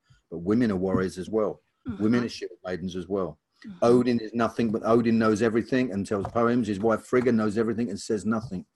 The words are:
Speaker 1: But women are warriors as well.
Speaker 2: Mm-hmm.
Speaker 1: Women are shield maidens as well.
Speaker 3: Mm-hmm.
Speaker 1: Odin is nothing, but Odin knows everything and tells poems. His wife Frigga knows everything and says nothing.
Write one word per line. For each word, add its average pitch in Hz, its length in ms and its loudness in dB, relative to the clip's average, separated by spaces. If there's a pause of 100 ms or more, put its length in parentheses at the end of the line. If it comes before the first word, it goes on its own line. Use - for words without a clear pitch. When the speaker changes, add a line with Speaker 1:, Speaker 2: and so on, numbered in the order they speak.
(300)
Speaker 1:
But 85 80 -10
women 107 320 2
are 95 60 0
warriors 92 420 -2
as 90 100 -10
well. 104 320 -2 (260)
Speaker 2:
Mm-hmm. 101 160 -6
Speaker 1:
Women 120 220 2
are 113 40 -6
shield - 240 -12 (120)
maidens 90 320 -6
as 87 120 -6
well. 92 300 -4 (280)
Speaker 3:
Mm-hmm. 190 160 -16
Speaker 1:
Odin 120 380 4
is 110 140 -10
nothing, 117 360 0
but 107 140 -4
Odin 113 340 4
knows 110 240 2
everything 117 500 0
and 98 140 -4
tells 98 220 -2
poems. 120 380 2
His 98 140 -2
wife 107 240 2
Frigga 123 280 2
knows 110 260 2
everything 113 320 -2
and 104 80 -8
says 104 280 -4
nothing. 107 380 -4 (100)